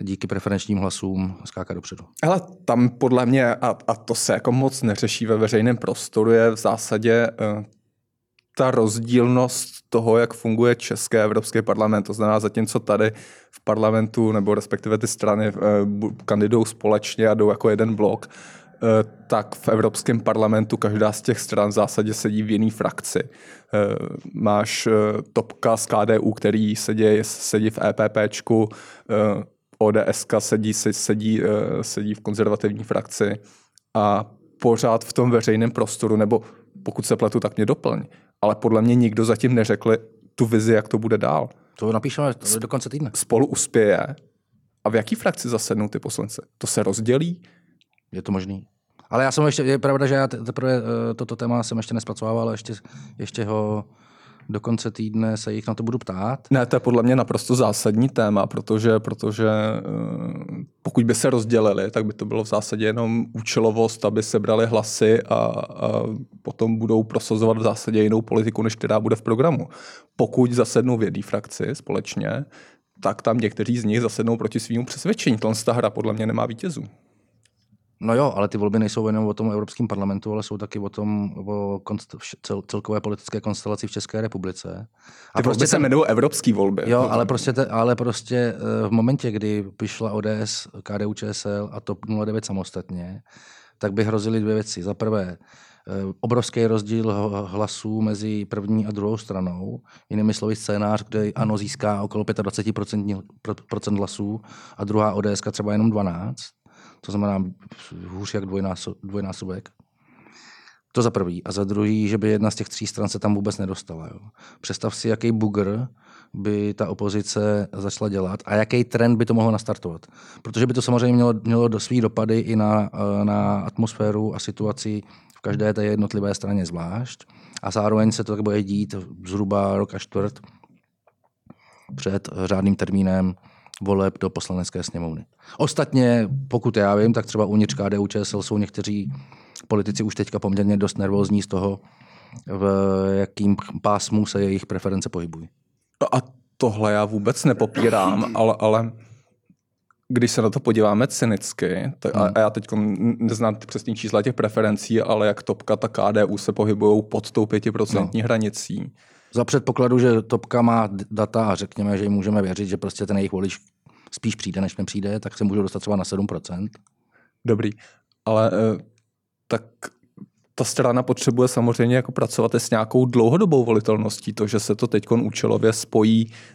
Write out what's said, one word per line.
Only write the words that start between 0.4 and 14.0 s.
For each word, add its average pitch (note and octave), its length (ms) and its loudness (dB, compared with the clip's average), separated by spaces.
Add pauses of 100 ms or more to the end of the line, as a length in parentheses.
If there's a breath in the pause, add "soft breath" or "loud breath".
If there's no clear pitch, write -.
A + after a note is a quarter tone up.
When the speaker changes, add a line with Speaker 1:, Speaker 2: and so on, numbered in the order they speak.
Speaker 1:
hlasům F#2+ 680 -4
skákat F#2 300 -10
dopředu. - 280 -14 (200)
Speaker 2:
Hele, E3+ 180 2 (240)
tam A#2+ 240 4
podle B2 360 2
mě, B2+ 300 4
a, A#2 200 0 (120)
a A2+ 80 2
to A#2 200 -6
se - 180 0
jako A2+ 180 0
moc C3+ 300 0
neřeší A2 440 0
ve G#2+ 120 2
veřejném A2 400 4
prostoru, A2 540 0
je A2+ 200 8
v G#2+ 60 -4
zásadě, A2+ 680 2 (120)
eh, G#2+ 260 -4 (920)
ta C3 140 4
rozdílnost A#2+ 960 2 (220)
toho, A2+ 280 4
jak A#2 160 2
funguje A#2 420 2
český - 420 -4
a A2 60 4
Evropský G#2+ 380 0
parlament. G#2+ 420 2
To G2+ 100 -8
znamená, G#2+ 260 2
zatímco A2 400 0
tady G#2+ 320 2 (400 loud breath)
v - 120 -20
parlamentu, A2 680 2